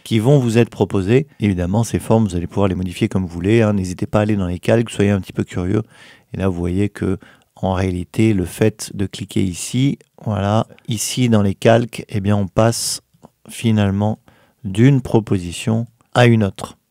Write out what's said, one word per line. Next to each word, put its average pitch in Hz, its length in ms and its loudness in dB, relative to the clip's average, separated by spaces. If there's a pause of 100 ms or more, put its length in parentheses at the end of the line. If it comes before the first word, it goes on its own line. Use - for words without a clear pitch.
qui 113 160 0
vont 131 180 4
vous 117 220 2
être 120 100 4
proposées. 104 560 0 (140)
Évidemment, 95 440 0
ces 107 140 -4
formes, 110 300 2
vous 87 80 -6
allez 85 100 -4
pouvoir 101 220 0
les 90 80 0
modifier 92 320 -4
comme 95 160 -2
vous 85 100 -10
voulez, 101 300 2
hein. 104 100 2
N'hésitez 92 320 -4
pas 107 140 0
à - 20 2
aller 107 140 0
dans 98 100 -2
les 87 140 -4
calques, 113 320 0
soyez 101 180 0
un 101 100 2
petit - 140 -12
peu - 100 -4
curieux. 95 380 -4 (540)
Et - 20 -10
là, 95 120 -2
vous 85 100 -4
voyez 90 300 -2
que, 95 280 -4 (380)
en 95 180 -2
réalité, 95 600 0
le 90 100 -2
fait - 500 -4
de 101 120 -4
cliquer - 340 -6
ici, 120 560 -2 (260)
voilà, 104 440 0 (200)
ici 123 400 -4
dans 110 140 4
les 98 140 0
calques, 113 540 2
eh 110 100 -4
bien, 101 180 0
on 101 80 -2
passe - 560 0 (480)
finalement 104 720 0 (440)
d'une 120 380 2
proposition 107 840 -2 (260)
à 123 140 6
une 113 160 4
autre. - 320 -6 (160)